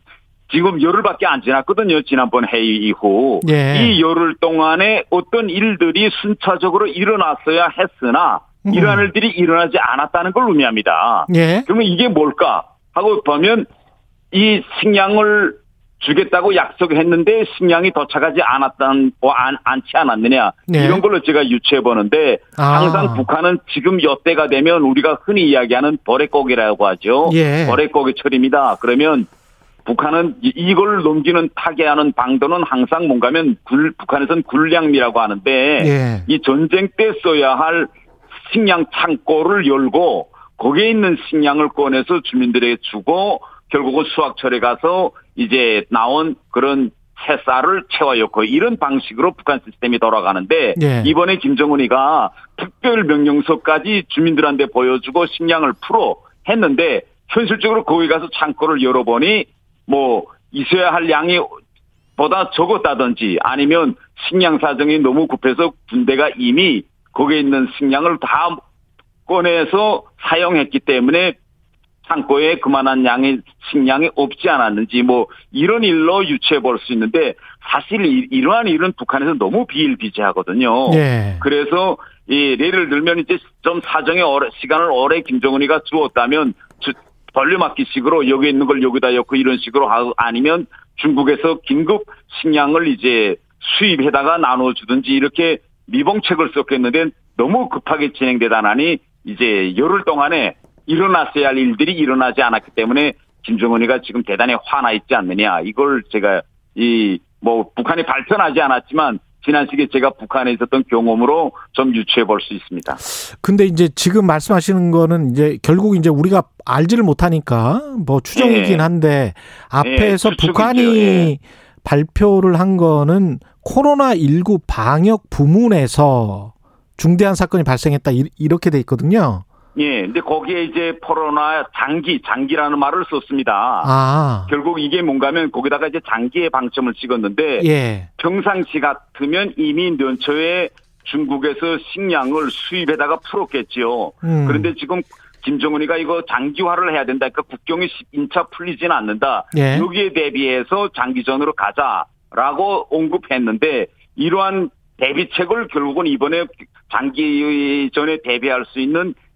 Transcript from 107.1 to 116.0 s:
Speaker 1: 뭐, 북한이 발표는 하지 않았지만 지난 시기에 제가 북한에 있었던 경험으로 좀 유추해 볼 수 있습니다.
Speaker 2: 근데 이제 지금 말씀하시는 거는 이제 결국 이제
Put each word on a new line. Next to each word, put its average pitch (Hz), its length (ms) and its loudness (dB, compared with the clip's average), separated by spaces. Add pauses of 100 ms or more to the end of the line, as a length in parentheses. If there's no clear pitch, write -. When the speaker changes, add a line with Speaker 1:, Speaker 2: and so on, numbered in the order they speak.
Speaker 1:
뭐, 113 340 0
북한이 165 280 -2
발표는 165 400 -4
하지 156 160 0
않았지만 135 600 -2 (260)
지난 147 240 0
시기에 139 240 -2
제가 135 180 2
북한에 127 420 -4
있었던 123 360 -2
경험으로 120 600 0 (220)
좀 131 220 0
유추해 110 300 0
볼 104 160 0
수 - 140 -14
있습니다. 80 420 -10 (440)
Speaker 2:
근데 196 240 4
이제 170 300 2
지금 190 300 2
말씀하시는 175 640 2
거는 165 420 2
이제 147 300 0
결국 196 340 2
이제 165 140 2